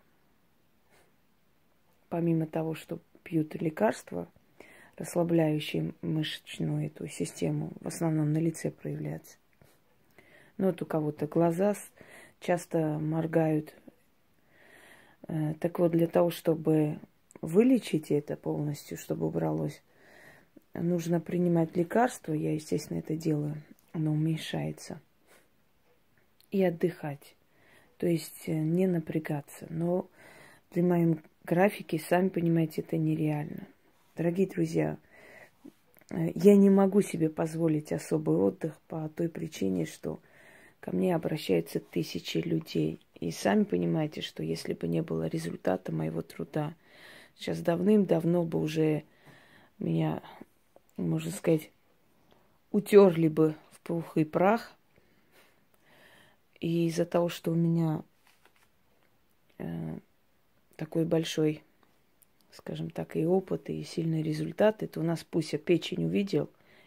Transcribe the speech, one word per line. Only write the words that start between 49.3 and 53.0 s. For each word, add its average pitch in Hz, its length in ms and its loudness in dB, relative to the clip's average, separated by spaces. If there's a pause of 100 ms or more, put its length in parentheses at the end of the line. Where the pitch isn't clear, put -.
меня, 160 420 -2 (760)
можно 165 340 -2
сказать, 165 400 0 (1000)
утёрли 196 560 8